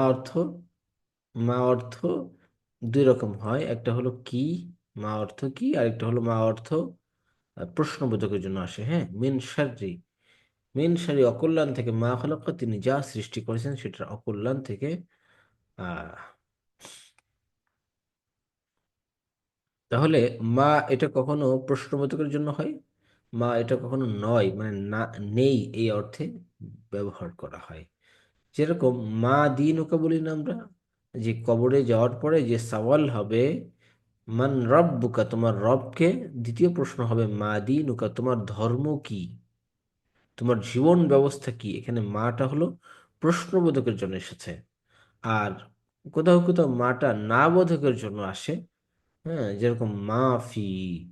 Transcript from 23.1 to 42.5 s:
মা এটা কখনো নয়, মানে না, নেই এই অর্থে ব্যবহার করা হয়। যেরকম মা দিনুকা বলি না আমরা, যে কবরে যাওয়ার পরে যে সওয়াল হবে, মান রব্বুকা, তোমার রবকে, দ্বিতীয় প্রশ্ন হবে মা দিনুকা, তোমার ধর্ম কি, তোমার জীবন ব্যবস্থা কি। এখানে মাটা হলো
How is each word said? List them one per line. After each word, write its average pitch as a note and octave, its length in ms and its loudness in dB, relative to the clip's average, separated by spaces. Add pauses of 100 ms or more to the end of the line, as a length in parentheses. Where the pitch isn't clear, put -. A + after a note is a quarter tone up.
মা A#2 260 0
এটা A#2 180 0
কখনো B2 300 -2
নয়, G#2 460 2
মানে G#2 280 -6
না, G#2+ 400 -4
নেই A#2 520 2
এই A2+ 180 0
অর্থে G#2 340 -6 (380)
ব্যবহার G2+ 720 -10
করা - 260 -14
হয়। E2+ 260 -18 (720)
যেরকম D3+ 380 2 (260)
মা C#3 280 4
দিনুকা D#3 480 0
বলি D#3+ 240 2
না D#3+ 120 -4
আমরা, D#3 360 -6 (460)
যে A2+ 180 -2 (140)
কবরে B2+ 380 4
যাওয়ার A#2 260 4
পরে D3+ 320 2
যে A#2 160 0
সওয়াল B2 520 2
হবে, A#2 600 0 (580)
মান B2+ 240 0 (140)
রব্বুকা, B2 580 4
তোমার A2+ 380 2
রবকে, C3+ 460 2 (280)
দ্বিতীয় A#2 380 2
প্রশ্ন C3 300 -2
হবে A2+ 220 2
মা G#2 340 -2
দিনুকা, A#2+ 480 0
তোমার B2 360 -2
ধর্ম A#2+ 540 -2
কি, G#2 240 -8 (1120)
তোমার A#2 240 2
জীবন D#3 480 4
ব্যবস্থা C#3 440 4
কি। G#2 260 -8
এখানে A#2+ 220 -4
মাটা A2+ 460 -2
হলো D3 300 -2 (440)